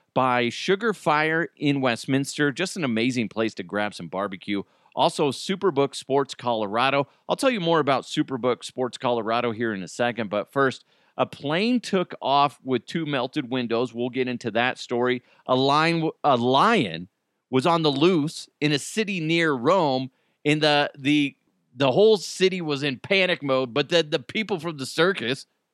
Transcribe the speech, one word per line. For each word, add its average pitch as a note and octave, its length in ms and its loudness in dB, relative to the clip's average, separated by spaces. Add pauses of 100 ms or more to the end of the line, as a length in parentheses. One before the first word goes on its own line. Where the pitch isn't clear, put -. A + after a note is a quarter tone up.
(140)
by B2 360 2
Sugar G3+ 440 -2
Fire D#3 600 0
in C#3+ 240 0
Westminster. C3+ 720 0
Just F3 240 -6
an F3 80 -4
amazing A#2+ 440 0
place A2 260 -2
to G2+ 100 -10
grab G2+ 280 -4
some F2+ 140 -12
barbecue. G2 560 -6 (320)
Also, D3+ 380 2
Superbook E3+ 640 -2
Sports C3+ 400 -2
Colorado. A#2+ 720 0 (200)
I'll F3 60 0
tell C4 160 0
you A#3+ 80 0
more E3 220 2
about C3+ 240 0
Superbook B2+ 580 -2
Sports - 360 -6
Colorado A#2+ 520 0
here A2+ 240 -4
in F#2+ 80 -6
a E2+ 60 -10
second, A#2 420 -4
but G#2 220 -4
first, C3+ 320 0 (340)
a C3 80 0
plane F#3 520 -2
took F#3 440 -4
off C#3 420 2
with B2+ 220 -2
two E3+ 180 -4
melted C3+ 460 -4
windows. A#2+ 420 -2
We'll A#2+ 160 -4
get B2+ 200 -2
into A#2+ 240 -6
that A#2+ 260 0
story. B2 440 0 (240)
A B2+ 80 2
lion, D#3 560 2 (140)
a C3+ 140 4
lion B2+ 680 2 (420)
was C3 160 2
on E3+ 160 2
the D#3 80 4
loose D3+ 580 2 (140)
in D3 100 2
a C#3+ 60 2
city G3 420 -4
near D#3+ 320 2
Rome, C3 580 2 (320)
and D3+ 200 2
the, D3 340 4
the, C#3+ 400 0 (400)
the C3 160 2
whole G#3 240 6
city F#3 460 0
was C#3+ 200 -4
in C#3 160 -2
panic F#3 440 0
mode, C3 320 0
but C#3 160 0
then E3 180 2
the D3+ 120 -2
people G3+ 380 -4
from D#3+ 200 -8
the C3 80 -8
circus D#3 580 0 (300)